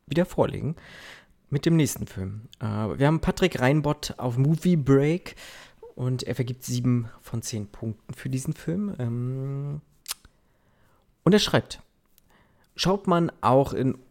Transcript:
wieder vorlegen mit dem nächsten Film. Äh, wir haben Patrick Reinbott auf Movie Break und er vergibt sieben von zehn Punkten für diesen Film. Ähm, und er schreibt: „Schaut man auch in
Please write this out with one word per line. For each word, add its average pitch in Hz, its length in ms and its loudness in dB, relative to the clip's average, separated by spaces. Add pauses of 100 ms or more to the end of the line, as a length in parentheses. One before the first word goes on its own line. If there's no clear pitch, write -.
wieder 165 180 2
vorlegen - 500 -2 (760)
mit 143 160 -2
dem 165 120 4
nächsten - 300 0
Film. 98 360 -8 (160)
Äh, - 60 -8
wir 107 420 0
haben 156 140 2
Patrick - 400 0
Reinbott 147 560 0
auf 120 200 -4
Movie 160 400 4
Break 139 580 2 (600)
und 127 280 -4
er 120 120 -6
vergibt 123 280 -4
sieben 123 460 0 (120)
von 117 200 -8
zehn 104 260 -8
Punkten - 460 -10
für - 160 -10
diesen 131 240 -4
Film. 196 460 -4
Ähm, 135 840 -4 (1400)
und 170 100 4
er 208 60 6
schreibt: - 420 -2 (920)
„Schaut 196 320 0
man 170 240 2 (100)
auch 131 320 4
in 127 240 -2 (140)